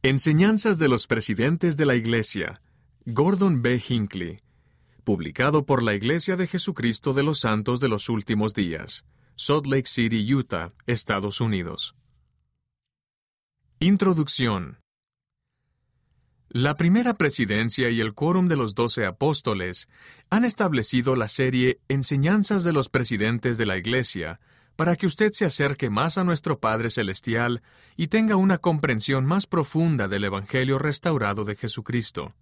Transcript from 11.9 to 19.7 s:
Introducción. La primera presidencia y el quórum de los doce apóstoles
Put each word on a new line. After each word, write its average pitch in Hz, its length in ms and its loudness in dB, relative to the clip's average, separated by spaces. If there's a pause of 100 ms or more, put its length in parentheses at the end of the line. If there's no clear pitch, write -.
Introducción. 160 1000 2 (1700)
La 139 300 -2
primera 208 380 2
presidencia 117 720 0
y 117 100 0
el 110 140 -2
quórum 180 340 2
de 160 80 2
los 113 200 -2
doce 120 300 0
apóstoles 98 840 -2 (400)